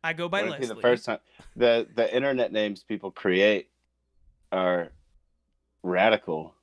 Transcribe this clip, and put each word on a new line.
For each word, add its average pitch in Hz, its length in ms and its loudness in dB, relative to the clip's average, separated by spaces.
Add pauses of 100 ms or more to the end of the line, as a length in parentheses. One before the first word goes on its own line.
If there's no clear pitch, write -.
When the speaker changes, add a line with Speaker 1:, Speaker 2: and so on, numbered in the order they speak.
Speaker 1:
I 165 80 -2
go 170 160 -6
by 196 140 -2
Speaker 2:
Wouldn't 139 180 -6
be 131 60 -4
Speaker 1:
Leslie. 113 80 -8
Speaker 2:
the 113 80 -10
first 120 220 4
time. 110 140 -4 (360)
The, 117 400 4
the 113 180 0
internet 127 380 0
names 104 320 -4
people 98 300 -8
create 98 560 2 (800)
are 90 380 0 (960)
radical. 90 800 0